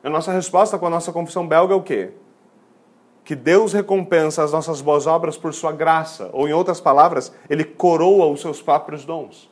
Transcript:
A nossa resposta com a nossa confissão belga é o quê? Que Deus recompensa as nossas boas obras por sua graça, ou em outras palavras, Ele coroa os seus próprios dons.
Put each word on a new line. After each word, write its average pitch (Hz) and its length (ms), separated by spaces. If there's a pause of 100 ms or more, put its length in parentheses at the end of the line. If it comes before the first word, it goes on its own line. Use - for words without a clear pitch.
A 139 60
nossa 165 240
resposta 185 440
com 170 80
a 170 40
nossa 170 240
confissão 170 340
belga 175 260
é 190 40
o 180 40
quê? 98 300 (1120)
Que 151 120
Deus 170 360
recompensa 175 720
as 151 80
nossas 156 300
boas 147 260
obras 160 300
por 156 160
sua 160 180
graça, 160 640
ou 135 140
em 151 60
outras 175 280
palavras, 147 520 (160)
Ele 151 140
coroa 175 640
os 143 140
seus 156 200
próprios 151 440
dons. 151 460